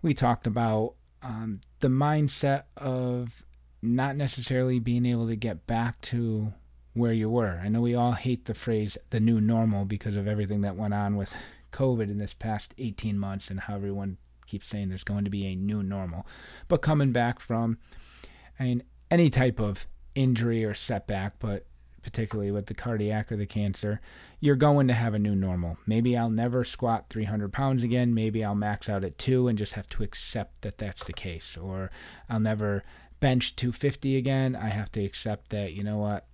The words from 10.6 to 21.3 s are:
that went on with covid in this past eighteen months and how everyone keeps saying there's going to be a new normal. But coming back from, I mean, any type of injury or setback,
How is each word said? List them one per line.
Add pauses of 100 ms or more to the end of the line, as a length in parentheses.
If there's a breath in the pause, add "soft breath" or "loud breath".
that
went
on
with (380 loud breath)
covid
in
this
past
eighteen
months
and
how
everyone (280)
keeps
saying
there's
going
to
be
a
new
normal. (440 loud breath)
But
coming
back
from, (840 loud breath)
I
mean, (280)
any
type
of (260)
injury
or
setback,